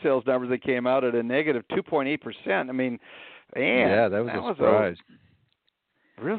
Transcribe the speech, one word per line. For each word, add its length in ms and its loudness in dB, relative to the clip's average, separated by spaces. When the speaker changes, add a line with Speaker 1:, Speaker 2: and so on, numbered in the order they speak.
Speaker 1:
sales 240 2
numbers 240 0
that 100 0
came 240 -2
out 200 2
at 100 2
a 80 2
negative 400 0
two 120 -2
point 240 -2
eight 120 -4
percent. 480 -4
I 40 -8
mean, 260 -2
man, 340 2
Speaker 2:
Yeah, 200 4
that 100 0
was 140 -2
Speaker 1:
that 60 -4
Speaker 2:
a 40 -4
Speaker 1:
was 140 -6
a 0 -
Speaker 2:
surprise. 400 2
Speaker 1:
real 200 -4